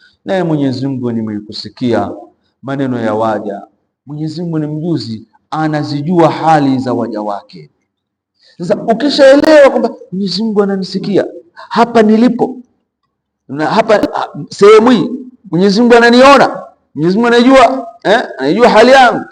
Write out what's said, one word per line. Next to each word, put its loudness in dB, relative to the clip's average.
Naye -4
Mwenyezi -4
Mungu -6
ni -6
mwenye -8
kusikia -6
maneno -6
ya -4
waja. -6
Mwenyezi -10
Mungu -6
ni -6
mjuzi, -8
anazijua -2
hali 0
za -4
waja -6
wake. -12
Sasa -2
ukishaelewa 4
kwamba -2
Mwenyezi -6
Mungu -2
ananisikia -4
hapa -2
nilipo 2
na -6
hapa, 0
ah, -6
sehemu 4
hii, 0
Mwenyezi 0
Mungu 4
ananiona, 4
Mwenyezi -2
Mungu 0
anajua, 4
eh, 0
anajua 2
hali 4
yangu. 4